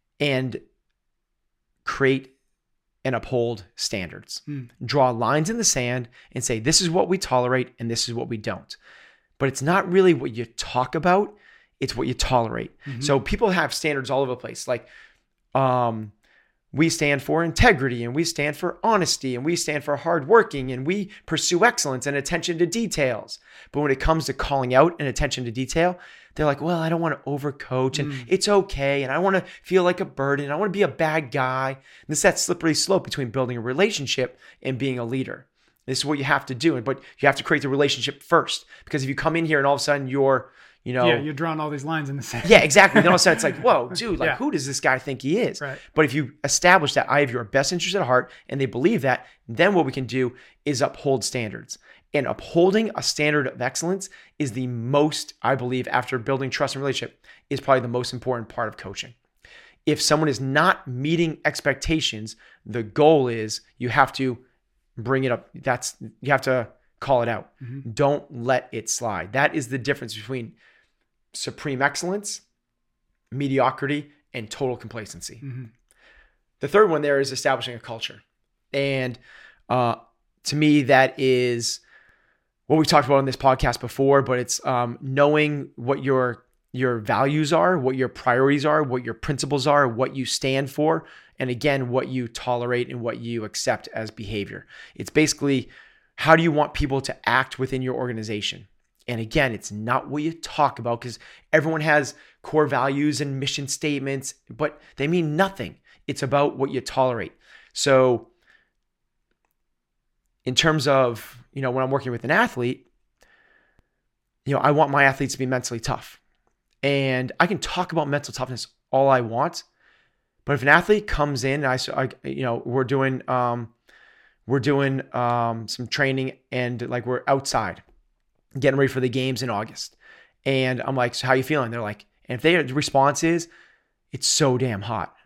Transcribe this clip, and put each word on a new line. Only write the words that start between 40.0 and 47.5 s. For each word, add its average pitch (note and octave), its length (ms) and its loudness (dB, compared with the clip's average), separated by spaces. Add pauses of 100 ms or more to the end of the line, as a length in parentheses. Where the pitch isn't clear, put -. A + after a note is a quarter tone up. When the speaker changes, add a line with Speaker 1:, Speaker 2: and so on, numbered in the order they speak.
Speaker 1:
you're C3+ 420 2 (360)
you B2 60 -4
know? B2 140 2
Speaker 2:
Yeah, A#2+ 120 4
you're D3 140 -6
drawing D#3 260 -4
all D3+ 100 -4
these C#3+ 140 -8
lines D3+ 260 -4
in C#3 60 -6
the C3 80 -8
sand. A#2+ 260 -6
Speaker 1:
Yeah, G#3+ 100 12 (100)
exactly. G3 320 8
Then E3+ 80 6
all F3+ 60 8
of E3+ 60 4
a - 20 4
sudden E3+ 140 6
it's A#2 60 -4
like, C3 140 0
Speaker 2:
<laughs> C3+ 100 0
Speaker 1:
"Whoa, C#3 260 4
dude, F3+ 260 -4
like, B2+ 120 0
Speaker 2:
Yeah. B2+ 60 -2
Speaker 1:
who C#4 140 -2
does D3 140 -2
this C3+ 140 -6
guy C3 180 2
think C3 240 -8
he D3 180 0
is?" G#3 200 -2
Speaker 2:
Right. C#3 180 -10 (180)
Speaker 1:
But D#3 100 6
if B2 80 -2
you C#3 180 -2 (140)
establish F3 480 4
that - 160 0
I C#3 100 4
have C#3+ 100 2
your A#2 140 -4
best C3+ 300 0